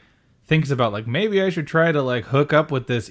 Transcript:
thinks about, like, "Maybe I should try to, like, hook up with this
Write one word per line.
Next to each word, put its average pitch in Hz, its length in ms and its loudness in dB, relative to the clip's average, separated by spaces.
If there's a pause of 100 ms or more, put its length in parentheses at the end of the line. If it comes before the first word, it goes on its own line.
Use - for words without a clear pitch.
(460)
thinks 156 240 2
about, 120 220 0
like, 110 160 -6
"Maybe 196 340 0
I 190 80 0
should 175 160 -4
try 160 280 2
to, 147 80 0
like, 123 240 -2
hook 143 260 0
up 156 200 2
with 131 160 -4
this 120 220 -4